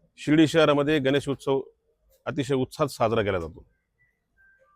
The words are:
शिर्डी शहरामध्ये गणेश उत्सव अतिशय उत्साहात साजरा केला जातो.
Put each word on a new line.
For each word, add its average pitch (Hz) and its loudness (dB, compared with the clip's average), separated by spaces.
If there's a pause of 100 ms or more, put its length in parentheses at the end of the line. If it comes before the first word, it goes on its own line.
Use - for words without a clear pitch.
(180)
शिर्डी 151 4
शहरामध्ये 147 2
गणेश 135 0
उत्सव 135 -4 (640)
अतिशय 139 -4
उत्साहात 131 -4
साजरा 113 -2
केला 98 -2
जातो. 80 -12 (1120)